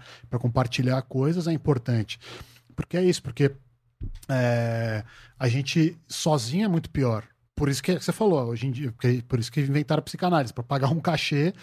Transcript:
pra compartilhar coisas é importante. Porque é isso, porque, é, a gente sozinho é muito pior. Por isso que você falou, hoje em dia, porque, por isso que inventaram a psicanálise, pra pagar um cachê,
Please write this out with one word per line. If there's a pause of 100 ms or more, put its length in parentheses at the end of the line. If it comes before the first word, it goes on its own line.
(280)
pra
compartilhar
coisas
é
importante. (560)
Porque
é
isso,
porque, (760)
é, (340)
a
gente (120)
sozinho
é
muito
pior. (340)
Por
isso
que
você
falou,
hoje
em
dia,
porque,
por
isso
que
inventaram
a
psicanálise,
pra
pagar
um
cachê,